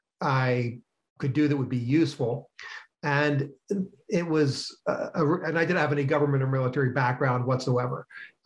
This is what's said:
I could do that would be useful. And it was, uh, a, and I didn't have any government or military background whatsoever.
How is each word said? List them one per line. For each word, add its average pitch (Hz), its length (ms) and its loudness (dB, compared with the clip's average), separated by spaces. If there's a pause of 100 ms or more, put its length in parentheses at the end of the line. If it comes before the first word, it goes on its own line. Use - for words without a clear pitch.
(200)
I 127 600 0 (400)
could 139 120 -2
do 151 140 4
that 147 100 2
would 127 120 -2
be 127 80 -2
useful. 135 720 0 (540)
And 143 460 2 (580)
it 175 180 0
was, 151 500 0 (120)
uh, - 260 -2
a, 165 280 0
and 160 160 -2
I 165 60 2
didn't 175 140 2
have 147 140 2
any 147 120 2
government 143 380 2
or 131 60 0
military 131 420 0
background 127 540 0
whatsoever. 127 640 0 (400)